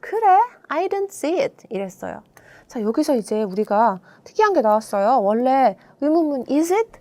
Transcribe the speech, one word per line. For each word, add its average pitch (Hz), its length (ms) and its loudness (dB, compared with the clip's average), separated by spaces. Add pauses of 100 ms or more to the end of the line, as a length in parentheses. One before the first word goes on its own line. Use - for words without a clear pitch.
그래? 453 260 -4 (420)
I 330 200 -2
didn't 392 220 -4
see 320 300 -4
it. - 280 -6
이랬어요. - 540 -10 (440)
자, - 140 -12
여기서 254 360 0
이제 214 260 -4
우리가 202 580 0 (240)
특이한 427 280 0
게 349 80 2
나왔어요. 220 640 2
원래 247 540 2 (240)
의문문 294 500 0
is 320 220 0
it? 453 280 -2